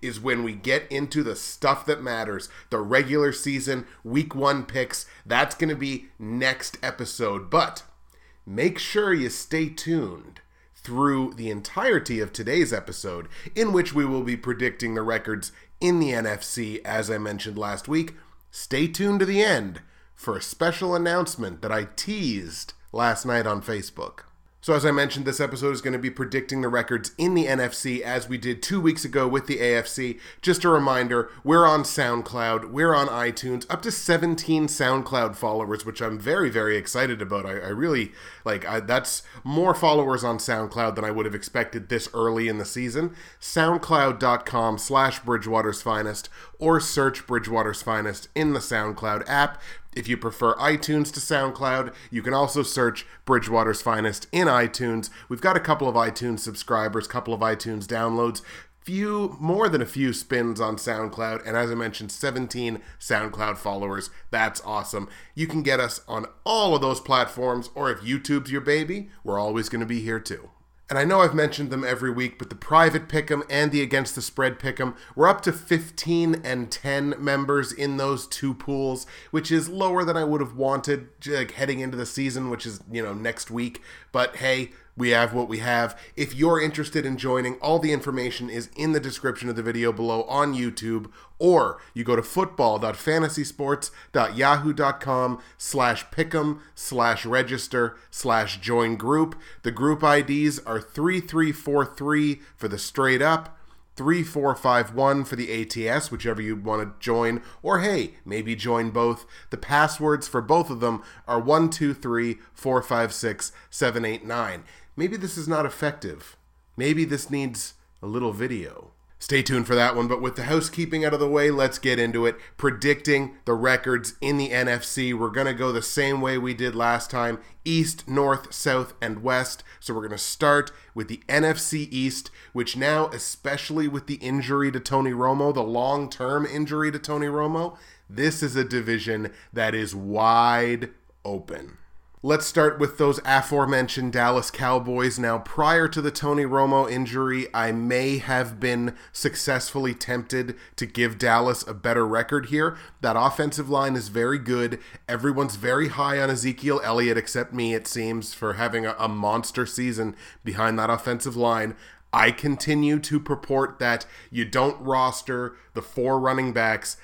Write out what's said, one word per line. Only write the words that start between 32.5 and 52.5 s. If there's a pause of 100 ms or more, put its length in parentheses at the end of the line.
we're
on
iTunes,
up
to
seventeen
SoundCloud
followers,
which
I'm
very,
very
excited
about.
I,
I
really, (340)
like,
I,
that's (200)
more
followers
on
SoundCloud
than
I
would
have
expected
this
early
in
the
season. (240)
soundcloud
dot
com
slash
Bridgewater's
Finest, (300)
or
search
Bridgewater's
Finest
in
the
SoundCloud
app. (340)
If
you
prefer
iTunes
to
SoundCloud, (160)
you
can
also